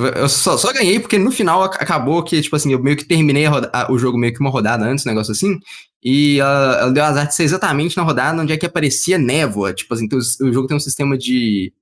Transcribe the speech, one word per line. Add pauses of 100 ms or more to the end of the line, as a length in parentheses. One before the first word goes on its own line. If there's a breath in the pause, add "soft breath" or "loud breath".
(140)
eu
só,
só
ganhei
porque
no
final
ac-,
acabou
que,
tipo
assim,
eu
meio
que
terminei
a
roda-,
a,
o
jogo
meio
que
uma
rodada
antes,
um
negócio
assim, (480 loud breath)
e
ela,
ela
deu
azar
de
ser
exatamente
na
rodada
onde
é
que
aparecia
névoa.
Tipo
assim,
então,
o
jogo
tem
um
sistema
de,